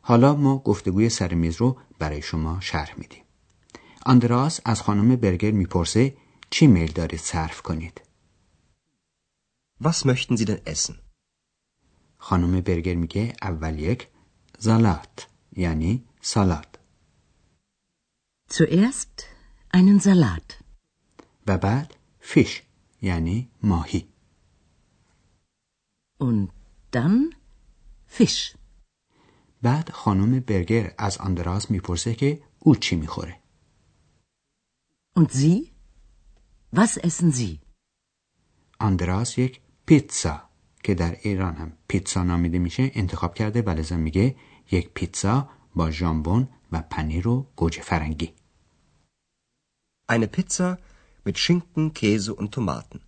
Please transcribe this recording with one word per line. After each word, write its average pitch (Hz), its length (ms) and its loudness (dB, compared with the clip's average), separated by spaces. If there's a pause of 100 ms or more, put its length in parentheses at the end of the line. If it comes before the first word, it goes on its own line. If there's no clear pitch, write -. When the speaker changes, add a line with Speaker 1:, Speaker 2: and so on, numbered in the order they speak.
Speaker 1:
حالا 123 320 6
ما 139 240 2
گفتگوی 104 500 0
سر 87 260 -2
میز 82 220 0
رو 127 220 0 (200)
برای 76 240 -6
شما 80 380 -4
شرح - 380 -6
می‌دیم. - 240 -18 (840)
آندراس 123 580 4
از 113 180 -2
خانم 107 340 2
برگر 104 340 0
میپرسه: 101 640 0 (340)
"چی - 160 6
میل 82 260 6
دارید 82 280 -6
صرف - 420 -6
کنید؟" 80 380 -8 (1800)
Speaker 2:
Was 160 200 0
möchten 123 320 2
Sie 110 80 0
denn 104 300 -4
essen? - 220 -6 (1200)
Speaker 1:
خانم 90 420 0
برگر 87 340 -2
میگه: 98 480 -4
"اول 80 360 -6
یک 90 300 -4 (500)
زالات، 110 680 0 (300)
یعنی 87 480 -2 (160)
سالاد." 92 580 -2 (1700)
Speaker 3:
Zuerst - 720 0 (500)
einen 190 260 8
Salat. 147 540 2 (920)
Speaker 1:
و 95 120 0
بعد 117 360 -2 (260)
فیش، - 420 2 (400)
یعنی 92 480 -2 (120)
ماهی. 87 460 0 (2000)
Speaker 3:
Und 113 280 0 (480)
dann 220 380 2 (840)
Fisch. - 380 0 (1040)
Speaker 1:
بعد 139 280 0
خانم 107 500 0
برگر 101 580 -2
از 101 200 -4
آندراس 90 520 -4
میپرسه 95 440 -4
که 143 280 -2 (160)
او 151 180 6
چی - 200 -4
می‌خوره. - 400 -8 (1800)
Speaker 3:
Und 160 120 6
Sie? 160 400 2 (1080)
Was 220 200 4
essen 170 360 0
Sie? 101 260 -4 (1200)
Speaker 1:
آندراس 95 580 -2
یک 127 220 -4 (260)
پیتزا - 560 2 (400)
که 101 120 -2
در 87 280 -2
ایران 95 340 -2
هم 80 160 -12 (160)
پیتزا 90 340 -2
نامیده 87 360 0
می‌شه 107 360 -2
انتخاب 90 400 -4
کرده 107 280 -2
و 101 80 -2
لذا 80 260 -4
میگه: 90 400 0 (340)
"یک 90 240 -2
پیتزا 113 540 -2 (260)
با 82 160 -2
ژامبون 82 580 -2 (240)
و 80 180 -6
پنیر 80 380 -4
و 131 180 -2 (100)
گوجه 82 260 -4
فرنگی." 78 500 -6 (1800)
Speaker 2:
Eine 113 140 2
Pizza 180 520 -4 (480)
mit 101 120 -6
Schinken, 160 600 0
Käse 104 340 0
und 107 200 -8
Tomaten. 87 560 -6